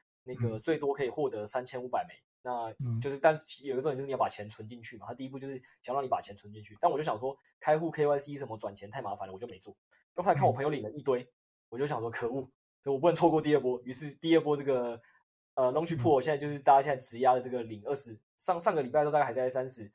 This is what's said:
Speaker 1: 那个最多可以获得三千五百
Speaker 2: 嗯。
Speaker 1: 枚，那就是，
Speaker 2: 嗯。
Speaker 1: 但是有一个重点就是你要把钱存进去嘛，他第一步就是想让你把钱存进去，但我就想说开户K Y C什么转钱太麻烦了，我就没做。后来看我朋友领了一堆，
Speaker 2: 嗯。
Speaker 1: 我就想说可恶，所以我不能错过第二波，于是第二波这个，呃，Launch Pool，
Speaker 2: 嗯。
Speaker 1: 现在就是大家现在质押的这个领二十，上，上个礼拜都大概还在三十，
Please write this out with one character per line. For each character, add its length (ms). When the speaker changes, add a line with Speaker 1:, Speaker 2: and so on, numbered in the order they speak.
Speaker 1:
那 100
个 240
最 200
多 140
可 120
以 60
获 200
得 160
三 180
千 160
五 60
百 160
Speaker 2:
嗯。 60
Speaker 1:
枚， 60
那 300
就 80
是， 80
Speaker 2:
嗯。 60
Speaker 1:
但 160
是 260
有 100
一 20
个 60
重 100
点 40
就 60
是 40
你 60
要 60
把 100
钱 200
存 180
进 160
去 140
嘛， 100
他 80
第 100
一 40
步 100
就 100
是 140
想 140
让 80
你 60
把 120
钱 140
存 180
进 120
去， 160
但 100
我 60
就 80
想 120
说 200
开 180
户 120
K 180
Y 100
C 180
什 120
么 100
转 160
钱 160
太 100
麻 140
烦 140
了， 40
我 60
就 80
没 140
做。 160
后 80
来 100
看 100
我 80
朋 120
友 60
领 120
了 80
一 120
堆， 200
Speaker 2:
嗯。 60
Speaker 1:
我 100
就 80
想 140
说 100
可 180
恶， 220
所 120
以 40
我 20
不 80
能 80
错 160
过 100
第 140
二 60
波， 240
于 80
是 180
第 260
二 40
波 160
这 80
个， 360
呃， 180
Launch 240
Pool， 240
Speaker 2:
嗯。 20
Speaker 1:
现 100
在 40
就 120
是 100
大 160
家 80
现 100
在 80
质 200
押 120
的 80
这 80
个 140
领 220
二 100
十， 240
上， 220
上 160
个 80
礼 60
拜 160
都 80
大 80
概 40
还 80
在 160
三 220
十， 240